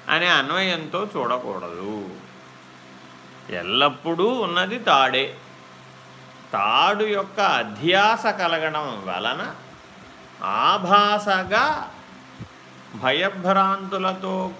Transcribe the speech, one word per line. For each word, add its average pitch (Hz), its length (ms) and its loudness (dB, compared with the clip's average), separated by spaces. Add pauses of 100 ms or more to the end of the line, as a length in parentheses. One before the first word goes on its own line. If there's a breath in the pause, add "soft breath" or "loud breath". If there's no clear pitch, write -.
అనే 165 180 2
అన్వయంతో 170 920 0
చూడకూడదు. 101 920 -6 (1400)
ఎల్లప్పుడూ 135 760 0
ఉన్నది 196 520 -2
తాడే. 135 580 2 (1160)
తాడు 139 500 4
యొక్క 202 360 -2
అధ్యాస 180 840 2
కలగడం 156 800 -2
వలన 117 500 -4 (880)
ఆభాసగా 196 1500 2 (1000)
భయభ్రాంతులతో 190 1600 0